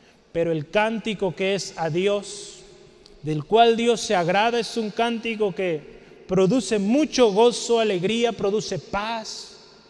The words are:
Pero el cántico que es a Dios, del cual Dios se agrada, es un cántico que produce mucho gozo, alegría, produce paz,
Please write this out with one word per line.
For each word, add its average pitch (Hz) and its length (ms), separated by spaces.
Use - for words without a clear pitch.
Pero 170 200
el 160 180
cántico 208 680
que 190 200
es - 220
a 165 120
Dios, 196 680
del 151 240
cual 233 320
Dios 233 240
se 214 140
agrada, 196 440
es - 180
un 220 120
cántico 226 640
que 170 400
produce 190 520
mucho 240 520
gozo, 226 480
alegría, 220 520
produce 196 480
paz, 220 800